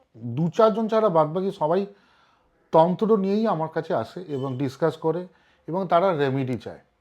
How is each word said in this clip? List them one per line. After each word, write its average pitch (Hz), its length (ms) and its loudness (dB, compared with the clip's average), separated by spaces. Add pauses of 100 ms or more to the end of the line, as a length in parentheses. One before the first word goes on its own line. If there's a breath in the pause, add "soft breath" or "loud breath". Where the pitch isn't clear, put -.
(180)
দু 120 320 -4
চারজন 220 380 2
ছাড়া 220 220 2
বাদবাকি 165 420 0
সবাই 185 340 0 (840 soft breath)
তন্ত্র 180 460 4
নিয়েই 202 300 0
আমার 160 220 -2
কাছে 160 240 -4
আসে 127 340 -4
এবং 135 300 -6
ডিসকাস 143 400 -2
করে 165 300 -4 (400 soft breath)
এবং 180 200 -4
তারা 175 300 4
রেমেডি 131 400 0
চায়। 85 220 -14 (220)